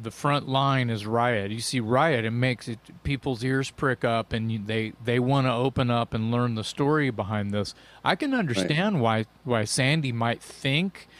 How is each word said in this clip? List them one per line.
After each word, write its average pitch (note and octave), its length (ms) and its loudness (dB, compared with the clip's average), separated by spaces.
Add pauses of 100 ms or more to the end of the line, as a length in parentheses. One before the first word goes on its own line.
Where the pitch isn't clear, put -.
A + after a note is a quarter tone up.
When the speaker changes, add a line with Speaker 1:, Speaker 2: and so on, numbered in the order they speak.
Speaker 1:
the A2+ 100 -8
front C#3+ 380 -2
line C3+ 400 2
is G#2 160 -4
Riot. A2+ 460 0
You A#2 100 -6
see B2+ 180 -2
Riot, B2 460 2
it A2+ 60 -2
makes A#2+ 360 0
it, A#2 120 -8 (240)
people's C3 400 -2
ears C3 260 0
prick C3 340 -2
up, A2+ 300 0
and A2+ 180 -2
you, A2+ 140 -2
they, A2 280 -2 (120)
they B2 140 2
wanna C3 360 2
open B2+ 360 0
up A#2+ 220 0
and A2+ 180 0
learn A#2+ 240 0
the G#2+ 80 -4
story C#3+ 480 2
behind G#2 400 -2
this. G2+ 220 -2 (300)
I E3+ 120 2
can C#4 160 -2
Speaker 2:
Right. B3+ 80 2
Speaker 1:
understand D#3 600 0
why, A2 260 2 (200)
why A#2 180 2
Sandy C3+ 480 0
might A#2 300 0
think - 640 -2 (120)